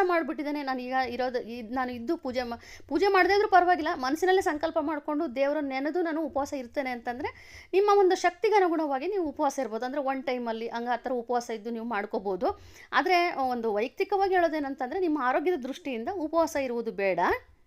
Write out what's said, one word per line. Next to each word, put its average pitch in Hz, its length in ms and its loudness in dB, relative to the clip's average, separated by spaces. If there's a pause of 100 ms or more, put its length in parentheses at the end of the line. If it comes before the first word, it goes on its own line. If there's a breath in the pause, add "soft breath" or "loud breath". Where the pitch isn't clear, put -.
ಮಾಡ್ಬಿಟ್ಟಿದ್ದೇನೆ, 294 600 -2
ನಾನು 262 180 -4
ಈಗ 254 120 -6 (140)
ಇರೋದು 240 320 -2
ಇದ್-, 233 340 -10
ನಾನು 254 180 -2
ಇದ್ದು 247 260 -4
ಪೂಜೆ 254 260 -4
ಮಾ-, - 440 -12
ಪೂಜೆ 311 200 2
ಮಾಡದೇ 381 260 6
ಇದ್ರೂ 403 140 4
ಪರವಾಗಿಲ್ಲ, 349 460 4
ಮನಸ್ಸಿನಲ್ಲೇ 330 480 2
ಸಂಕಲ್ಪ 320 400 -2
ಮಾಡ್ಕೊಂಡು 294 540 -2
ದೇವರನ್ನ 277 340 0
ನೆನೆದು 277 320 -2
ನಾನು 330 200 -2
ಉಪವಾಸ 285 320 -4
ಇರ್ತೇನೆ 262 360 -6
ಅಂತಂದ್ರೆ 247 400 -6 (440 loud breath)
ನಿಮ್ಮ 403 160 4 (100)
ಒಂದು 370 160 6
ಶಕ್ತಿಗೆ 370 400 2
ಅನುಗುಣವಾಗಿ 311 520 2
ನೀವು 381 180 -2
ಉಪವಾಸ 277 340 -2
ಇರ್ಬೋದು. 269 40 2 (220)
ಅಂದ್ರೆ 277 160 -4
ಒನ್ 269 220 -2
ಟೈಮಲ್ಲಿ 233 440 -4
ಹಂಗ 233 260 -6
ಆ - 20 -2
ಥರ 240 160 -4
ಉಪವಾಸ 240 380 -2
ಇದ್ದು 226 200 -6
ನೀವು 226 160 -6
ಮಾಡ್ಕೋಬೋದು. 208 760 -2 (320 loud breath)
ಆದ್ರೆ 349 420 2
ಒಂದು 240 380 -2
ವೈಯಕ್ತಿಕವಾಗಿ 381 600 0
ಹೇಳೋದೇನಂತಂದ್ರೆ 294 680 0
ನಿಮ್ಮ 311 240 0
ಆರೋಗ್ಯದ 269 360 2
ದೃಷ್ಟಿಯಿಂದ 247 540 -6
ಉಪವಾಸ 320 420 0
ಇರುವುದು 240 360 -2
ಬೇಡ. 185 280 2 (480)